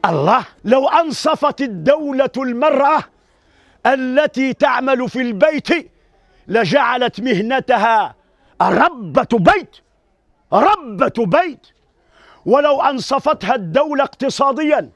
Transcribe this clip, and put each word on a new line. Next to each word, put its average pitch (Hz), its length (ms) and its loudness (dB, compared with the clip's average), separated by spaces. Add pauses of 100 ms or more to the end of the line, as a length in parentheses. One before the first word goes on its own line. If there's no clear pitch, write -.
الله، 175 400 0 (200)
لو 262 220 2
أنصفت 302 720 0
الدولة 269 760 -2
المرأة 269 680 0 (800)
التي 262 680 0
تعمل 254 560 0
في 254 120 -6
البيت 208 460 2 (800)
لجعلت 240 760 0
مهنتها 226 920 0 (460)
ربة 208 720 -2
بيت، 240 420 2 (760)
ربة 240 720 0
بيت. 294 420 -2 (760)
ولو 285 360 2
أنصفتها 262 760 -2
الدولة 269 480 -2
اقتصاديا 269 920 -2